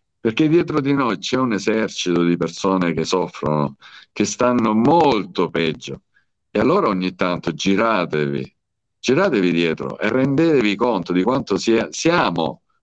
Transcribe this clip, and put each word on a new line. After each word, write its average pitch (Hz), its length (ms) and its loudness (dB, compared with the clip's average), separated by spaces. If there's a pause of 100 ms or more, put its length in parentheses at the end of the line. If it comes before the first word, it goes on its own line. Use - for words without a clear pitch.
(200)
perché 113 280 0
dietro 156 340 2
di 139 120 0
noi 120 260 0
c'è - 180 -4
un 127 160 0
esercito 95 680 0
di 87 140 2
persone 87 560 -2
che 80 100 -2
soffrono, 85 720 -2 (360)
che 208 140 -2
stanno 120 480 0
molto 113 760 2
peggio. 78 520 -4 (480)
E 104 100 -2
allora 151 280 2
ogni 92 260 -2
tanto 90 400 -4
giratevi, 78 1000 -2 (440)
giratevi 127 520 2
dietro 80 480 -2
e 104 100 -2
rendetevi 135 680 2
conto 110 380 -2
di 90 80 2
quanto 113 360 0
sia-, 113 340 0
siamo, 104 720 0 (200)